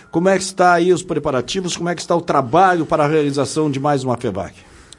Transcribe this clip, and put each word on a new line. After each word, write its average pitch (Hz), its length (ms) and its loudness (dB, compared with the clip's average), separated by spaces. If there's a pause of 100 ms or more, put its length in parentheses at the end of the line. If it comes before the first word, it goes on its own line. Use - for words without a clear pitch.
(120)
Como 175 180 0
é 190 80 4
que 190 60 -6
está 180 300 2
aí 170 200 4
os 165 100 -2
preparativos? 147 760 -4
Como 170 120 -4
é 175 40 -2
que 170 80 -8
está - 140 -2
o 170 60 0
trabalho 165 640 2
para 151 180 0
a 143 40 4
realização 147 600 0
de 135 100 -4
mais 143 240 0
uma 123 140 -2
fevac? 95 380 -6 (440)